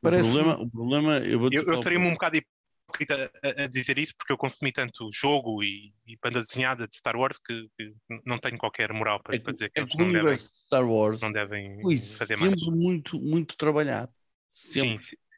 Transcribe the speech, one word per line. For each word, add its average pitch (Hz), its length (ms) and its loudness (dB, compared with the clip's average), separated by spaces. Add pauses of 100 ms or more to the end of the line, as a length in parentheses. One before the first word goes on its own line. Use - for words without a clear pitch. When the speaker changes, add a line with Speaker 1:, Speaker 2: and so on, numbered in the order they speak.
Speaker 1:
O - 100 4
Speaker 2:
Parece-me - 20 4
Speaker 1:
problema, 147 480 6
o 120 80 -6
problema, 139 500 2
eu 120 200 2
vou 123 100 4
Speaker 3:
Eu, - 20 0
Speaker 1:
dizer 147 160 2
Speaker 3:
eu 165 100 2
Speaker 1:
qual 120 60 0
Speaker 3:
seria 175 160 2
Speaker 1:
foi. - 0 -
Speaker 3:
um 180 140 4
bocado 160 240 0
hipócrita - 920 -6 (120)
a, 143 200 -2
a 139 40 -4
dizer 127 300 -2
isso, 151 200 -4
porque - 160 -2
eu 127 40 -2
consumi 135 340 -4
tanto 120 420 -6
jogo 120 500 0
e, 101 300 -8 (140)
e 113 140 -20
banda 120 200 -2
desenhada 127 460 -2
de - 100 -14
Star 117 180 -4
Wars 131 240 0
que, 113 280 -10 (100)
que 110 60 -10 (260)
n-, 113 160 -12
não 120 140 -4
tenho 117 180 -6
qualquer 110 360 -4
moral 107 300 -2
para, - 120 -4
Speaker 1:
É 117 40 -2
Speaker 3:
para 117 140 -8
Speaker 1:
que, - 0 -
Speaker 3:
dizer 104 180 -6
que - 80 -2
Speaker 1:
é - 20 -2
Speaker 3:
eles 131 140 -6
Speaker 1:
que - 20 -4
o 160 40 2
Speaker 3:
não 180 100 4
devem, 156 260 4
Speaker 1:
universo - 140 -8
de - 60 -20
Star 131 300 2
Wars 110 340 2
Speaker 3:
não 110 100 -2
devem 101 500 -6
Speaker 1:
foi 170 160 4 (200)
Speaker 3:
fazer 110 200 0
mais. 190 180 4
Speaker 1:
sempre 165 160 -2
muito, 165 480 0
muito 156 380 0
trabalhado. 147 560 0 (580)
Speaker 3:
Sim, 123 280 0
Speaker 1:
Sempre. - 180 -20 (200)